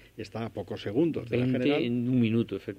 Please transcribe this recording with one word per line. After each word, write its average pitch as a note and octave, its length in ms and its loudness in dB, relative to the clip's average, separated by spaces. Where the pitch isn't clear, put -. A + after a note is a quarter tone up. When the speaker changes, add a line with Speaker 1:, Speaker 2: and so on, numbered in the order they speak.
Speaker 1:
está A2 300 -8
a G#2+ 80 -6
pocos - 280 -8
segundos B2+ 480 0
de A#2 80 0
la B2 60 2
Speaker 2:
Veinte B2+ 160 2
Speaker 1:
general. C#3+ 240 2
Speaker 2:
en A#2+ 260 0
un B2+ 120 4
minuto, A2 360 2
efe-, G2 220 -8